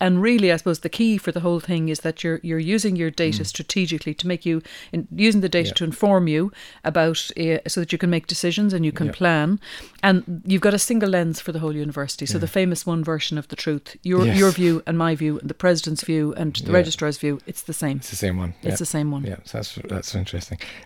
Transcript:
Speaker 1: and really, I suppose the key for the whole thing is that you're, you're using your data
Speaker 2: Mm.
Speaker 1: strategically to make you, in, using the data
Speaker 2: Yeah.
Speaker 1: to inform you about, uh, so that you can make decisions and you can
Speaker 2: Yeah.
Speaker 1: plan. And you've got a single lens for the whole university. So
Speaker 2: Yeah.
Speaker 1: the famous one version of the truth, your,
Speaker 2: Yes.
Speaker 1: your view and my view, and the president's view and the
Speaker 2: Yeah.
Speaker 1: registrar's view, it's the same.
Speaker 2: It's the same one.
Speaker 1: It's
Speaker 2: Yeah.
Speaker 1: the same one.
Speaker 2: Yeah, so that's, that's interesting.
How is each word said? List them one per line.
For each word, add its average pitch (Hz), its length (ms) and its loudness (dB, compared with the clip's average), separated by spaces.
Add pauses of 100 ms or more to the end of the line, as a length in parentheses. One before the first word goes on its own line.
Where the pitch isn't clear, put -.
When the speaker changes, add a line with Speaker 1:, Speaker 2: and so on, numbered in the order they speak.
Speaker 1:
and 180 200 4
really, 214 300 6
I 165 60 2
suppose 165 220 0
the 170 100 -6
key 226 280 2
for 185 140 -2
the 170 80 -6
whole 170 220 0
thing 165 260 0
is 156 140 -2
that 160 240 -4
you're, 165 180 -2
you're 165 160 -2
using 196 380 0
your 165 120 0
data 156 340 0
Speaker 2:
Mm. 98 40 -6
Speaker 1:
strategically - 380 -2
to 160 420 -4
make 180 180 -2
you, 165 160 0 (300)
in, 165 240 -4
using 208 260 4
the 185 60 0
data 170 220 0
Speaker 2:
Yeah. - 60 -6
Speaker 1:
to 185 100 -2
inform 185 420 2
you 160 240 2 (320)
about, 160 560 0
uh, 160 280 0
so 165 120 -2
that 165 120 -4
you 170 60 0
can 180 120 0
make 165 180 0
decisions 185 460 0
and 170 100 0
you 156 80 2
can - 160 -2
Speaker 2:
Yeah. - 60 -4
Speaker 1:
plan. 170 460 2 (420)
And 180 440 2
you've 190 160 2
got 208 120 6
a 208 60 0
single 214 300 0
lens 170 300 0
for - 120 -8
the 160 80 -6
whole 156 160 -4
university. 147 500 -6
So - 80 -4
Speaker 2:
Yeah. - 80 -2
Speaker 1:
the 165 60 -2
famous 180 380 0
one 165 180 0
version 156 340 -2
of 147 100 -6
the - 80 -12
truth, - 480 -4
your, 180 220 4
Speaker 2:
Yes. - 140 4
Speaker 1:
your 196 120 8
view 170 340 2
and 160 120 0
my 165 180 2
view, 151 240 -2
and 139 100 -8
the - 40 -8
president's 165 500 0
view 151 320 0
and 156 200 -4
the 127 160 -6
Speaker 2:
Yeah. - 20 4
Speaker 1:
registrar's 160 440 2
view, 143 280 -4
it's - 160 -12
the - 120 -10
same. 139 240 -2
Speaker 2:
It's 131 120 -10
the - 60 -10
same 92 220 -2
one. 87 260 -4
Speaker 1:
It's 170 80 -2
Speaker 2:
Yeah. 95 40 0
Speaker 1:
the 170 100 -4
same 151 260 -2
one. 139 120 -4
Speaker 2:
Yeah, 98 220 -6
so - 140 -8
that's, - 280 -10
that's 95 280 -6
interesting. 92 420 -6 (280)